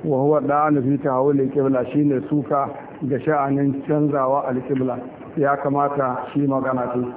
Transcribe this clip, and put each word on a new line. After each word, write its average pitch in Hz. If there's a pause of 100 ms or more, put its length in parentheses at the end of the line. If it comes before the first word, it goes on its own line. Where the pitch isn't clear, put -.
wa 147
huwa 143
da'anu 147
fi 135
tahawuli 139
qibla, 135
shine 147
suka 143 (340)
ga 135
sha'anin 139
canzawa 143
al-qibla. 127 (400)
Ya 139
kamata 139
shi 143
magana 131
ce. 123 (180)